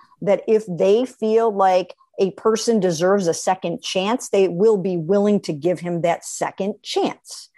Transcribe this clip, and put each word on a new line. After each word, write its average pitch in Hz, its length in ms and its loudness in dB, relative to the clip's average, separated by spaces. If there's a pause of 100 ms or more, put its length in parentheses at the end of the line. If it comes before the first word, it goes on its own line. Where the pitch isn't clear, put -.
(220)
that 190 240 0
if 214 220 2
they 190 380 2
feel 226 460 0
like 185 440 2 (240)
a 190 120 2
person 220 500 0
deserves 180 460 2
a 165 60 0
second 180 480 -4
chance, 202 480 -4
they 190 200 2
will 202 280 2
be 185 200 -2
willing 202 440 2
to 180 120 -6
give 156 260 -2
him 170 220 -4
that 170 240 -2
second 190 580 -6
chance. - 760 -6